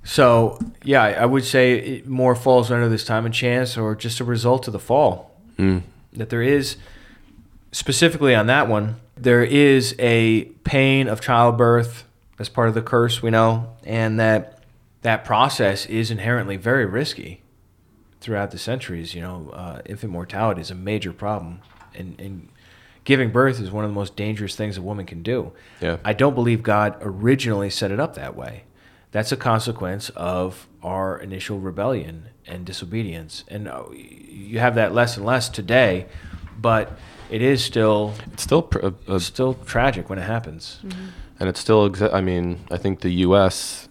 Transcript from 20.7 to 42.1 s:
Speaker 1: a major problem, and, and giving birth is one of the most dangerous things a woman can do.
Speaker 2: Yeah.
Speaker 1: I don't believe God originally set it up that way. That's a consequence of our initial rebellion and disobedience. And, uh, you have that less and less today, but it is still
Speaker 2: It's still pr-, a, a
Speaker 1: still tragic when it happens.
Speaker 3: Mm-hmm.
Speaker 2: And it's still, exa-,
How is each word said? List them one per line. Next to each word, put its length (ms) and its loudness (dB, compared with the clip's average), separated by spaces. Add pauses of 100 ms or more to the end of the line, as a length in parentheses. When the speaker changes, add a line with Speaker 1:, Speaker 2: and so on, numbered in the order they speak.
Speaker 1:
a 40 -10
major 380 -6
problem, 480 -8 (340)
and, 260 -14
and 280 -14 (560)
giving 260 2
birth 300 2
is 100 -8
one 140 -6
of 60 -4
the 40 -8
most 220 -6
dangerous 400 -6
things 220 -6
a 40 -10
woman 220 -8
can 180 -14
do. 300 -4 (280)
Speaker 2:
Yeah. 240 -2
Speaker 1:
I 100 0
don't 200 2
believe 280 0
God 380 0
originally 680 0
set 200 -4
it 100 -2
up 140 -4
that 200 -12
way. 300 -14 (460)
That's 220 -2
a 40 -2
consequence 760 -4
of 580 -6 (140)
our 360 -4
initial 400 -10
rebellion 720 -6 (180)
and 200 -12
disobedience. 840 -10
And, 180 -12
uh, 240 -12
you 680 -12
have 160 2
that 180 2
less 240 2
and 80 -8
less 240 0
today, 580 2 (540)
but 380 0 (320)
it 100 -4
is 240 2
still 500 2 (180)
Speaker 2:
It's 100 -10
still 200 2
pr-, 260 -2 (200)
a, 60 -2
a 60 0
Speaker 1:
still 340 -2
tragic 560 -2
when 80 -6
it 80 -8
happens. 580 -8
Speaker 3:
Mm-hmm. 220 -14 (340)
Speaker 2:
And 80 -2
it's 120 -4
still, 280 4
exa-, 240 0